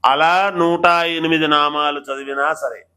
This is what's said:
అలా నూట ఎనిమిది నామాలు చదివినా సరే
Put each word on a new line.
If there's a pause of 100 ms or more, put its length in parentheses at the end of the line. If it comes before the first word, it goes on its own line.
అలా (200)
నూట (300)
ఎనిమిది
నామాలు
చదివినా
సరే (160)